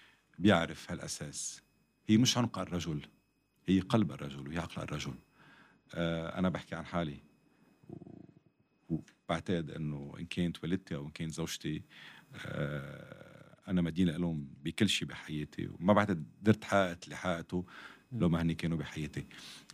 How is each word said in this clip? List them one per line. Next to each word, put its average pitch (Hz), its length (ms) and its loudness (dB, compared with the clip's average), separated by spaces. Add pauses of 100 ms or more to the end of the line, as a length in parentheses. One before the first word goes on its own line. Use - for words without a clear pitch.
(380)
بيعرف 82 520 4
هالأساس. - 720 -8 (440)
هي 110 120 8
مش 123 200 6
عنق 113 200 0
الرجل، 82 440 -4 (640)
هي 92 140 6
قلب 92 320 2
الرجل 69 360 -10
وهي 85 100 -4
عقل 82 240 -6
الرجل. 73 320 -6 (800)
آه، 82 440 -2
أنا 92 100 4
بحكي - 260 -4
عن 80 120 -8
حالي، 78 360 -2 (680)
و-، - 360 -14 (640)
وبعتقد 82 840 -2
إنه 71 480 -6
إن 85 80 -8
كانت 87 360 -2
والدتي 87 320 -2
أو 71 120 -6
إن 76 40 -12
كانت 80 220 -6
زوجتي، 78 500 -4 (640)
آه، 69 960 -8 (260)
أنا 90 140 4
مدين 85 280 4
لهم 80 380 0 (160)
بكل 87 240 2
شي - 160 0
بحياتي، 76 640 -6
وما 90 240 4
بعتقد 92 320 4 (160)
قدرت 107 240 4
حققت 92 400 2
اللي - 120 -10
حققته 90 480 -2 (480)
لو 107 160 4
ما 82 140 4
هني 82 120 2
كانوا 82 240 -2
بحياتي. 73 480 -6 (460)